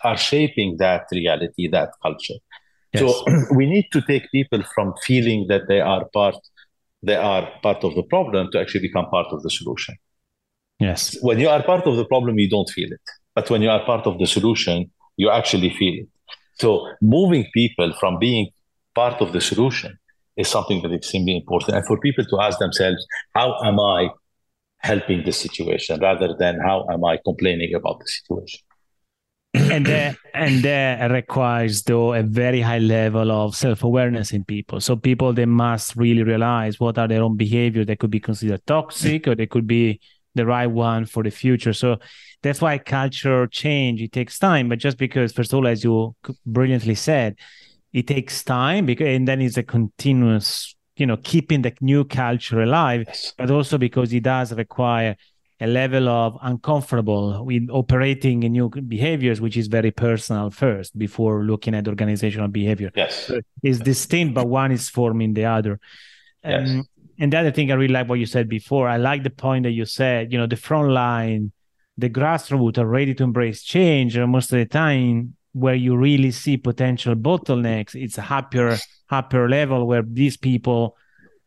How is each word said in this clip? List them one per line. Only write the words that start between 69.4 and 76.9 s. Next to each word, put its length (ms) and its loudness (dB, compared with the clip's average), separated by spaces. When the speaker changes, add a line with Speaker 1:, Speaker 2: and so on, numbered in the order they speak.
Speaker 2:
that 80 0
you 160 -4
said, 440 0
you 80 -2
know, 80 2
the 100 -2
front 340 0
line, 640 0
the 140 -2
grassroots 640 0
are 100 2
ready 280 0
to 100 -2
embrace 380 0
change. 520 2
And 160 2
most 220 0
of 60 4
the 80 2
time 680 0
where 200 2
you 220 2
really 360 4
see 260 -2
potential 560 -2